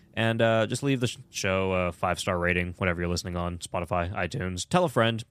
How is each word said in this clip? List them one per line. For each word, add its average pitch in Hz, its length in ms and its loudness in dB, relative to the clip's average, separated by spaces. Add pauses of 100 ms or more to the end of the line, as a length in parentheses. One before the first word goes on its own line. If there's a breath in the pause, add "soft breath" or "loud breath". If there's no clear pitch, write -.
(160 loud breath)
And, 113 260 0
uh, 113 260 4
just - 160 -4
leave 139 160 2
the 120 80 0
sh-, - 100 -8 (140)
show 95 420 0
a 90 180 0
five-star 90 460 0
rating, 87 400 0
whatever 87 240 0
you're 87 80 0
listening 87 280 -4
on, 87 220 -4
Spotify, 90 540 -4
iTunes. 92 560 -4
Tell 180 140 4
a 165 60 2
friend. 113 420 2